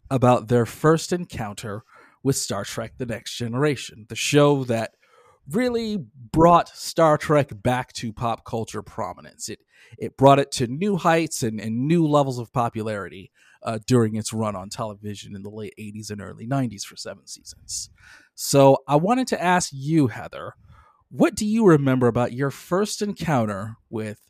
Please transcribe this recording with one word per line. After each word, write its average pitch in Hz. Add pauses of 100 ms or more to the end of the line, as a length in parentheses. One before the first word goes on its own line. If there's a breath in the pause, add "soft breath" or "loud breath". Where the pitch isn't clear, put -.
about 123
their 120
first -
encounter 107 (400 soft breath)
with 135
Star -
Trek -
The 131
Next -
Generation, 120
the 113
show 143
that 113 (540 soft breath)
really 233 (340)
brought 165
Star 156
Trek 147
back 123
to 113
pop 113
culture 110
prominence. 87
It, 104 (380 soft breath)
it -
brought 139
it -
to 120
new 180
heights 165
and, 110
and 113
new 165
levels 139
of 113
popularity, 107 (300 soft breath)
uh, 113
during 113
its 107
run 110
on 95
television 104
in 98
the 104
late 107
eighties 107
and 104
early 104
nineties 123
for -
seven -
seasons. - (460 soft breath)
So 135
I 147
wanted 233
to 180
ask 180
you, 143
Heather, 95 (540 soft breath)
what 233
do 220
you 220
remember 135
about 117
your 135
first 202
encounter 113 (120)
with 107 (100)